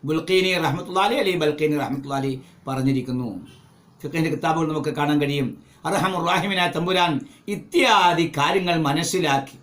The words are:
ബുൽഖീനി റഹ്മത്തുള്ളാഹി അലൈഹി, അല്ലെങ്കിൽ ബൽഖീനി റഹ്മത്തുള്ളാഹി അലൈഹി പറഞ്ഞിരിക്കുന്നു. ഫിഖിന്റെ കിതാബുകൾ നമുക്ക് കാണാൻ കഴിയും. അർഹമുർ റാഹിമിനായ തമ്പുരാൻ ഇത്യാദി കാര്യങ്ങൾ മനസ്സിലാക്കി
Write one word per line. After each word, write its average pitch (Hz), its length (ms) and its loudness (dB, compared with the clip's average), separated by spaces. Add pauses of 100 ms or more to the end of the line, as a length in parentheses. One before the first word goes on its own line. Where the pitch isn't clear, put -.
ബുൽഖീനി 180 420 2 (160)
റഹ്മത്തുള്ളാഹി 190 480 0
അലൈഹി, 285 80 0
അല്ലെങ്കിൽ 180 220 0
ബൽഖീനി 156 380 0
റഹ്മത്തുള്ളാഹി 135 400 -4
അലൈഹി 135 140 -4 (320)
പറഞ്ഞിരിക്കുന്നു. 127 600 -2 (760)
ഫിഖിന്റെ 160 320 -2
കിതാബുകൾ 160 380 0
നമുക്ക് 147 260 -4
കാണാൻ 147 260 2
കഴിയും. 139 240 -2 (400)
അർഹമുർ 185 420 0
റാഹിമിനായ 185 460 0
തമ്പുരാൻ 175 360 2 (440)
ഇത്യാദി 185 680 4 (120)
കാര്യങ്ങൾ 175 380 2 (120)
മനസ്സിലാക്കി 151 760 0